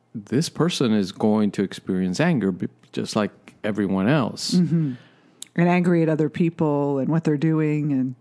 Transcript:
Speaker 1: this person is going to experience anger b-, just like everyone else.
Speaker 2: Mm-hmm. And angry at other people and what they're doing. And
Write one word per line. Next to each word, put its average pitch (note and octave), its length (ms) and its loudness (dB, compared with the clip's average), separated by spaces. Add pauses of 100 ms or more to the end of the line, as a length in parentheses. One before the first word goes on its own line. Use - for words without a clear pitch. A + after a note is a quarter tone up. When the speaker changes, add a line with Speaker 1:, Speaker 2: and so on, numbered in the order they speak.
(140)
Speaker 1:
this A2+ 340 -2
person D3 440 0
is G2+ 200 0
going G#2+ 400 2
to G#2 100 -2
experience F#2 580 -2
anger C3 320 2
b-, F2+ 160 -6 (240)
just A2+ 240 -6
like - 380 -4 (100)
everyone G2 440 0
else. C3 440 -2
Speaker 2:
Mm-hmm. D#3+ 400 2 (640)
And E3+ 140 2
angry F3 340 2
at D#3+ 60 2
other D#3 200 2
people D3 720 0
and C3 100 -2
what D#3+ 160 0
they're D3+ 120 2
doing. D3+ 560 0
And C3 280 -2